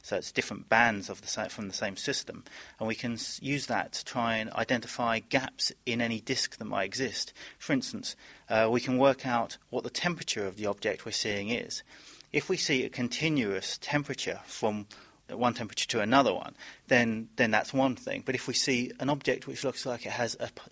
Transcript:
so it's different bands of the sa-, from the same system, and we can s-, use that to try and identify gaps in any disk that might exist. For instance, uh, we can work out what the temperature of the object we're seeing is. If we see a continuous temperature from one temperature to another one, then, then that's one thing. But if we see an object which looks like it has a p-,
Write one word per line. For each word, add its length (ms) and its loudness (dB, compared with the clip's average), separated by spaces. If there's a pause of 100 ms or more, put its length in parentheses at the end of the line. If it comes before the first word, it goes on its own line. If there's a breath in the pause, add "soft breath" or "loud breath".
so 140 -2
it's 160 -4
different 380 -2
bands 400 4
of 100 -10
the 80 -12
sa-, 200 -4
from 200 -8
the 60 -6
same 240 -4
system, 460 -4 (340 loud breath)
and 100 -2
we 60 0
can 180 -4
s-, 300 -6
use 240 -2
that 260 0
to 100 -6
try 340 0
and 180 -4
identify 640 0
gaps 520 0 (140)
in 160 0
any 200 0
disk 360 -2
that 80 -10
might 200 0
exist. 500 -4 (240 loud breath)
For 160 0
instance, 420 -2 (320 loud breath)
uh, 220 6
we 100 4
can 160 0
work 300 6
out 320 0 (100)
what 160 -4
the 60 -6
temperature 560 -2
of 100 -6
the 80 -4
object 400 -2
we're 80 -6
seeing 380 -2
is. 320 -4 (500 loud breath)
If 160 0
we 80 2
see 300 2
a 20 -6
continuous 960 0
temperature 640 -2
from 400 -2 (420 loud breath)
one 260 2
temperature 340 -4
to 120 0
another 320 6
one, 220 -4 (320 loud breath)
then, 480 4
then 160 4
that's 240 2
one 220 4
thing. 280 -4
But 120 0
if 100 -6
we 80 -4
see 460 2
an 100 2
object 380 2
which 160 -6
looks 200 -2
like 220 -4
it 60 -4
has 260 0
a 80 -4
p-, 260 -14